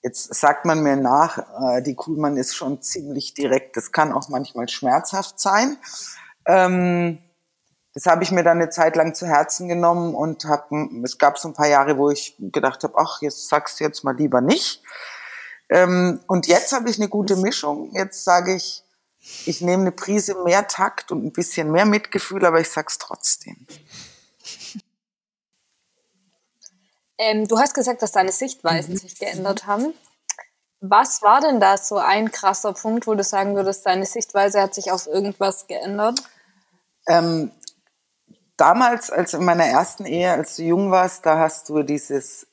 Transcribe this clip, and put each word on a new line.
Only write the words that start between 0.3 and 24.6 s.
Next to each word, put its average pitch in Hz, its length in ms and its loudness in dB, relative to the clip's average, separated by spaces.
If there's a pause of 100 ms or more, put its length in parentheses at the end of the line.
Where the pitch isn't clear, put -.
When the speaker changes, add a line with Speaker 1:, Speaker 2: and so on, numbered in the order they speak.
Speaker 1:
sagt 147 320 2
man 156 160 2
mir 139 140 2
nach, 135 420 2
äh, 123 440 -4
die 135 120 -6
Kuhlmann 151 420 -4
ist 131 180 -4
schon 139 280 -8
ziemlich 143 500 -8
direkt. 131 440 -2
Das - 160 -8
kann 151 200 2
auch - 160 -4
manchmal 127 400 -6
schmerzhaft 180 720 -2
sein. 226 380 2 (680)
Ähm, 180 760 2 (760)
das - 120 -4
habe 175 180 4
ich 185 80 -4
mir 180 100 2
dann 170 180 4
eine 165 100 0
Zeit 165 260 2
lang 160 180 2
zu 180 120 -8
Herzen 156 420 0
genommen 170 460 2
und 156 300 -4
hab, 147 260 -2 (340)
es 131 120 -8
gab 143 220 4
so 165 100 -8
ein 151 60 -12
paar 147 140 2
Jahre, 143 280 4
wo 143 140 2
ich - 280 -6
gedacht - 460 -4
hab, - 120 -2
"Ach, - 260 0
jetzt - 260 -8
sagst - 320 -2
du 160 40 -2
jetzt 151 200 -6
mal 135 120 -2
lieber 127 240 2
nicht." 202 420 0 (880)
Ähm, 180 560 4
und 180 200 0
jetzt 170 280 4
habe 240 160 -2
ich 214 80 -4
eine 208 100 -2
gute 202 280 0
Mischung. 170 580 -4
Jetzt 190 300 -6
sage 180 300 4
ich, - 280 -8 (640)
ich - 160 -6
nehme 180 200 2
eine 180 100 0
Prise 202 420 -2 (100)
mehr 196 240 2
Takt - 420 -4
und 165 140 -4
ein 156 80 -6
bisschen 165 380 -2
mehr 180 160 4
Mitgefühl, 202 580 0
aber 165 160 6
ich 165 80 -2
sag's - 300 -4
trotzdem. - 680 -4 (3500)